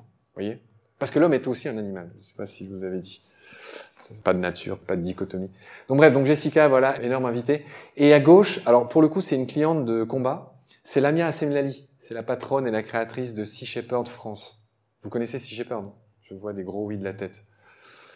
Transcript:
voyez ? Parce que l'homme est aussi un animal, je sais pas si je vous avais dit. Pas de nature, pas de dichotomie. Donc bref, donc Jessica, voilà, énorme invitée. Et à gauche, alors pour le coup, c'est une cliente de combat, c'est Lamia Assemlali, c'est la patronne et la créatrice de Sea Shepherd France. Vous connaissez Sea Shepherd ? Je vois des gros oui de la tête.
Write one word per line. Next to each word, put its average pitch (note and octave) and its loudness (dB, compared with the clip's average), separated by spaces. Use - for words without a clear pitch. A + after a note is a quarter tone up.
voyez ? G#2 -10
Parce - -6
que - 0
l'homme D#3+ 4
est C3 -2
aussi B2+ -6
un A2+ -6
animal, F#2+ -10
je - -20
sais - -20
pas G#2 -10
si G2 -18
je G2 -14
vous F#2 -10
avais F#2 -6
dit. - -18
Pas F#2 2
de F2+ 0
nature, F2+ -6
pas - -6
de F2 -6
dichotomie. F#2 -8
Donc C3+ 2
bref, D3+ 8
donc C3+ 4
Jessica, D3+ 4
voilà, C3 2
énorme B2+ -2
invitée. B2 -2
Et D3 8
à D3 8
gauche, F3 8
alors A#2+ 6
pour D#3+ 4
le D#3 6
coup, F3 -2
c'est D#3 -2
une C3 -2
cliente D3+ 0
de A2+ 0
combat, B2+ -4
c'est - 0
Lamia D#3 2
Assemlali, C#3+ -4
c'est - -18
la A2+ -8
patronne B2+ -4
et A#2 -2
la G#2+ -2
créatrice A2+ -6
de G#2+ -6
Sea A#2 -12
Shepherd A#2+ -6
France. - -14
Vous - -14
connaissez A#2+ -6
Sea A#2 -10
Shepherd ? A2 -10
Je - -20
vois G2+ -10
des G2 -8
gros G2 -6
oui G#2 -8
de G2 -10
la F#2+ -6
tête. G2 -14